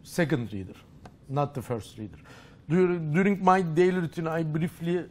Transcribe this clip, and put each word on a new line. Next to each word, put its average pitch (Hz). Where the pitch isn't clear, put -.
Second 135
reader, 95
not 139
the 131
first -
reader. 107
Dur-, 175
during 196
my 185
daily 180
routine, 165
I 165
briefly 165